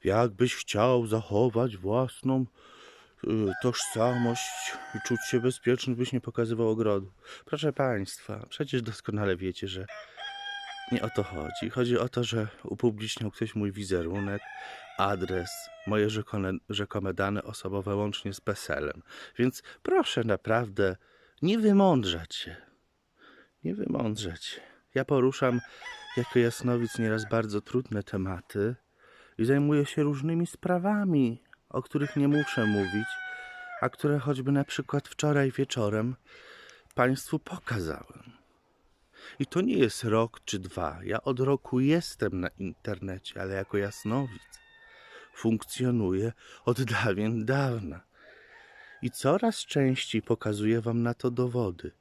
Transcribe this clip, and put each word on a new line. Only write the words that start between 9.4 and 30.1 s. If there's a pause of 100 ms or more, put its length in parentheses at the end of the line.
że (1040)
nie
o
to
chodzi.
Chodzi
o
to,
że (160)
upubliczniał
ktoś
mój
wizerunek, (560)
adres, (360)
moje
rzekone-, (120)
rzekome
dane
osobowe
łącznie
z
peselem. (360)
Więc (200)
proszę
naprawdę (460)
nie
wymądrzać
się. (1080)
Nie
wymądrzać
się. (340)
Ja
poruszam (560)
jako
jasnowic
nieraz
bardzo
trudne
tematy (640)
i
zajmuję
się
różnymi